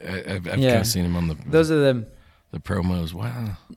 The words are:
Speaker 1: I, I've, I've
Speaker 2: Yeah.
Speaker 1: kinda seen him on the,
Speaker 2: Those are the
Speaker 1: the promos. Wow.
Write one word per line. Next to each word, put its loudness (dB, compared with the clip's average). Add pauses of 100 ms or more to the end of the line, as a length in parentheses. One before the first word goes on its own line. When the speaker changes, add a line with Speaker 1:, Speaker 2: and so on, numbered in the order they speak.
Speaker 1:
I, -8 (120)
I've, -8
I've -2
Speaker 2:
Yeah. 4
Speaker 1:
kinda 4
seen 0
him 0
on 0
the, -4
Speaker 2:
Those 4
are 4
the 2 (440)
Speaker 1:
the -10
promos. 0
Wow. -6 (200)